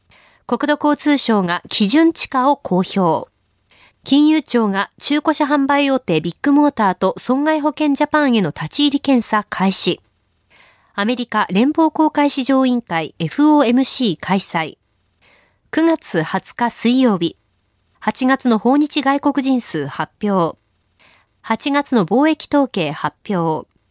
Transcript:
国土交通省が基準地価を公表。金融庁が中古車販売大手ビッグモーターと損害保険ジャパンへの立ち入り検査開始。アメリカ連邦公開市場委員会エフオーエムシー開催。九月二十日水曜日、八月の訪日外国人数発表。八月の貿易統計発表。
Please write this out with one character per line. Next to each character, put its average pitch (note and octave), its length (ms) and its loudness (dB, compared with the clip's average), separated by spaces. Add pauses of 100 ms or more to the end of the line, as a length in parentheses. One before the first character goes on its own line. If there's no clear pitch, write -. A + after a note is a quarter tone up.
(500)
国 A#3+ 100 -2
土 D4 220 0
交 D4 140 2
通 D4 220 0
省 G#3 240 0
が F3 260 -4
基 G3+ 200 0
準 E4 260 4
地 - 120 -4
価 B3+ 240 0
を C#4 60 0
公 - 200 -4
表。 F3+ 540 0 (720)
金 D4 260 4
融 D#4 120 4
庁 A3+ 280 -2
が F#3+ 300 -4
中 D4 220 -2
古 D#4 140 0
車 D4+ 100 0
販 C#4 220 0
売 C#4+ 240 0
大 C4 80 0
手 D#3+ 240 -2
ビ E3 80 -4
ッ - 100 -16
グ C#4+ 140 2
モ D4 140 4
ー - 20 2
タ G#3 180 0
ー F3+ 60 0
と F#3+ 240 -2
損 C4+ 260 -2
害 D#4 160 0
保 D4 80 -2
険 D4 240 -2
ジ D4 120 0
ャ - 20 0
パ D4+ 180 0
ン B3+ 100 2
へ A3 60 2
の E3+ 80 0
立 - 220 -8
ち - 140 -8
入 C#4+ 80 2
り C#4 80 -2
検 B3+ 220 2
査 G#3+ 280 -2
開 F#3+ 240 0
始。 - 260 -4 (920)
ア G3+ 100 -4
メ A#3 120 -2
リ B3 100 -6
カ G#3+ 240 -2
連 A#3+ 240 2
邦 D#4+ 160 2
公 D#4 200 0
開 D4 200 0
市 C4 140 -4
場 C4 200 2
委 B3+ 60 2
員 A#3+ 100 -2
会 D#3+ 380 -6
エ E3 80 -4
フ D4 320 4
オ C4+ 60 4
ー - 20 2
エ A#3+ 80 2
ム C4 100 2
シ A#3 280 -2
ー - 60 -4
開 G3 200 -2
催。 - 400 -6 (920)
九 D#4+ 140 0
月 D#4 380 0
二 F#3 180 -4
十 - 140 -10
日 A#3+ 160 -2
水 B3 280 0
曜 A3+ 200 2
日、 E3 180 -4 (640)
八 - 240 -4
月 C4 240 0
の A3 100 2
訪 C4 200 2
日 D4 240 -2
外 C#4 180 0
国 C#4 240 -2
人 C4 160 0
数 D3 260 -4
発 - 360 -8
表。 F#3+ 340 0 (880)
八 C#4 300 -4
月 C#4+ 220 -2
の G3 120 2
貿 C4+ 200 2
易 D#4 240 -2
統 C#4+ 180 2
計 D#3 220 -4
発 - 280 -8 (100)
表。 E3 400 -2 (220)